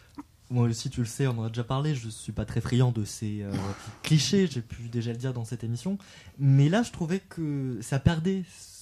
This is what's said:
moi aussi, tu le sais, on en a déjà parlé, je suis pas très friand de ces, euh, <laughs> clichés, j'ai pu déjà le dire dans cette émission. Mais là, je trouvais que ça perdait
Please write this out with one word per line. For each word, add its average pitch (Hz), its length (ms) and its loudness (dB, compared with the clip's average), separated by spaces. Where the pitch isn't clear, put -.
moi 120 180 4
aussi, 117 220 -2
tu 123 120 -2
le 117 40 2
sais, 139 220 0
on 120 120 0
en 113 40 -2
a 110 60 -2
déjà 117 160 -4
parlé, 139 280 0
je 113 160 -6
suis - 220 -12
pas 104 140 -4
très 113 160 -2
friand 123 300 4
de 113 120 -2
ces, 104 400 -6
euh, 101 80 -6
<laughs> - 240 -16
clichés, 180 460 4
j'ai 123 140 -4
pu 117 280 -12
déjà 117 220 -4
le 117 60 -6
dire 127 160 -4
dans 120 120 -6
cette 120 180 -8
émission. 120 360 -4
Mais 139 300 8
là, 208 120 4
je 233 100 -2
trouvais 175 280 -2
que 143 640 -6
ça 135 180 -2
perdait 175 440 2